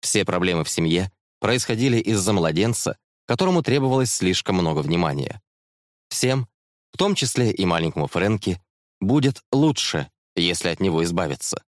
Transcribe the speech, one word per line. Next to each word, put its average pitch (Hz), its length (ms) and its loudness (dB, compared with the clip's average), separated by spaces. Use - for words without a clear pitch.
Все 101 240 0
проблемы 90 380 0
в - 60 -6
семье 85 420 0
происходили 120 580 0
из-за 107 340 0
младенца, 92 640 0
которому 175 380 2
требовалось 131 480 0
слишком 92 460 0
много 80 220 0
внимания. 73 640 -2
Всем, 131 380 -2
в - 60 -16
том 196 180 2
числе 123 360 0
и 95 140 0
маленькому 82 400 0
Фрэнки, 95 560 -2
будет 131 400 2
лучше, 135 600 0
если 87 340 0
от 80 100 -4
него 85 240 2
избавиться. 85 640 -4